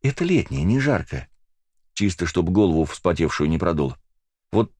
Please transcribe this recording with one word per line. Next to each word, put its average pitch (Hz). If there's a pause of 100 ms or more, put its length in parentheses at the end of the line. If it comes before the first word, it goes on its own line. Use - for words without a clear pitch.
«Это 135
летняя, 143
не 107
жаркая. 113 (680)
Чисто, 92
чтоб 87
голову 90
вспотевшую 78
не 80
продуло. 73 (540)
Вот 110